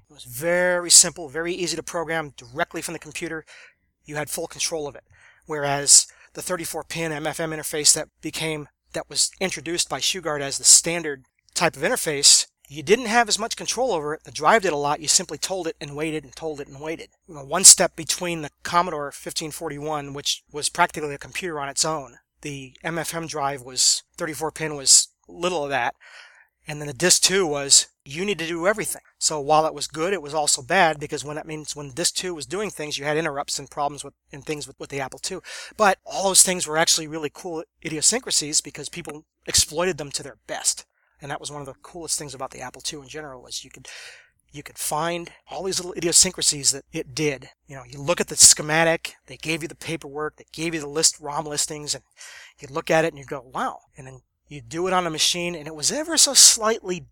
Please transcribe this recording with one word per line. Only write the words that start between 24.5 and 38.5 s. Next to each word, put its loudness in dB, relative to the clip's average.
pin -6
was 6
little -2
of -6
that. 0
And -10
then -8
the -10
Disk 4
two 4
was, 4
you -6
need 0
to -4
do 0
everything. 0
So 0
while 6
it 0
was -6
good, -2
it -4
was -10
also 2
bad, 4
because -6
when -8
that -8
means -10
when -10
Disk -2
two -4
was -10
doing -4
things, -8
you -8
had 0
interrupts -4
and -12
problems -4
with, -16
and -16
things -6
with, -20
with -12
the -4
Apple -10
two. -8
But 6
all -4
those 8
things 2
were 0
actually 2
really -6
cool -8
idiosyncrasies 0